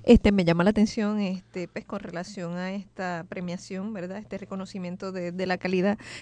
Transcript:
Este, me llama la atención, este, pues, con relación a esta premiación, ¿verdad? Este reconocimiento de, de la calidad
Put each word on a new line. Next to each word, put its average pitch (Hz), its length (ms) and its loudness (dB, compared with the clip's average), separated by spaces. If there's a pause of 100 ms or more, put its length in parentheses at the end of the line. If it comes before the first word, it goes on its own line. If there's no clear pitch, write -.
Este, 220 280 8
me 190 140 2
llama 170 180 4
la 190 60 6
atención, 214 500 0
este, 185 480 -6
pues, - 160 -10
con 202 160 -10
relación 185 540 -8
a 185 200 -6
esta 185 540 -6
premiación, 185 640 -8
¿verdad? 190 280 -8
Este 208 180 -10
reconocimiento 190 720 -8
de, 175 220 -6
de 185 120 -2
la 180 120 0
calidad 190 420 2 (220)